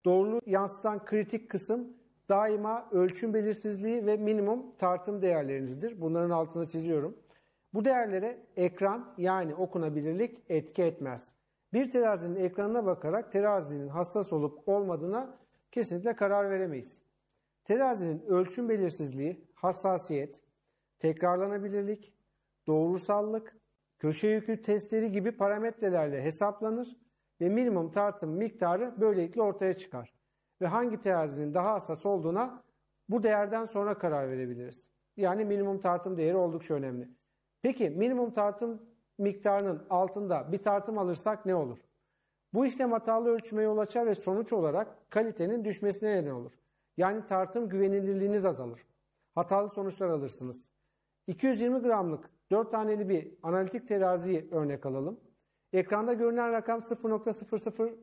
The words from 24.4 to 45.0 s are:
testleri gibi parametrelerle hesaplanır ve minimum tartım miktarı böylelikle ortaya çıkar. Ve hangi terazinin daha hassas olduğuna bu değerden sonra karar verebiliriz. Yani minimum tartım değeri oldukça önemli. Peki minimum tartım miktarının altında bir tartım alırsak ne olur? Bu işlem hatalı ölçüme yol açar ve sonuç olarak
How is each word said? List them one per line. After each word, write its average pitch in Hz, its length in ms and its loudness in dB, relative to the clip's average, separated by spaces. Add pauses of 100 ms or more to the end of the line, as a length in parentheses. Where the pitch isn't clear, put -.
testleri 214 500 0
gibi 202 200 0
parametrelerle 202 920 0
hesaplanır 214 760 -2 (440)
ve 175 80 4
minimum 196 420 2
tartım 202 380 0
miktarı 202 720 -2
böylelikle 196 400 2
ortaya 202 320 2
çıkar. 123 400 -10 (480)
Ve 180 60 2
hangi 220 320 0
terazinin 151 540 0
daha 185 200 2
hassas 160 320 -4
olduğuna 202 580 0 (460)
bu 214 140 2
değerden 214 420 2
sonra 208 320 -2
karar 147 320 0
verebiliriz. 123 560 -8 (320)
Yani 196 280 2
minimum 196 340 0
tartım 180 380 0
değeri 165 180 2
oldukça 165 380 0
önemli. 127 360 -4 (520)
Peki 240 280 0
minimum 233 420 0
tartım 214 500 -2 (360)
miktarının 202 720 0
altında 180 640 0
bir 196 60 0
tartım 202 400 0
alırsak 202 480 -2
ne 185 100 2
olur? 131 240 -2 (720)
Bu 247 120 4
işlem 254 260 0
hatalı 226 380 2
ölçüme 220 340 0
yol 214 140 2
açar 214 280 0
ve 208 100 4
sonuç 220 380 -2
olarak 175 580 0